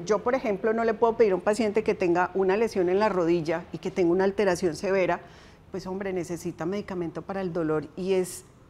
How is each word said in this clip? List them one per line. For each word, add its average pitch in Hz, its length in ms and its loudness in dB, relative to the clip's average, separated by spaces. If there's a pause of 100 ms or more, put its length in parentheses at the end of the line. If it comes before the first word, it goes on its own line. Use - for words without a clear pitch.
yo, 202 160 2
por 240 140 0
ejemplo, 220 380 0
no 233 120 0
le 226 100 2
puedo 226 220 2
pedir 220 160 4
a 180 40 2
un 180 40 -2
paciente 208 420 0
que 214 120 0
tenga 180 400 2
una 190 220 2
lesión 208 320 0
en 185 100 2
la 214 100 4
rodilla 170 640 0
y 165 60 -8
que - 120 -6
tenga 170 220 2
una 185 120 2
alteración 190 520 2
severa, 185 440 0 (500)
pues, 190 160 -10
hombre, 190 280 -6
necesita 170 500 -6
medicamento 180 560 -6
para 196 220 -6
el 180 100 -4
dolor 156 420 -2
y 190 200 -2
es 185 320 -2 (240)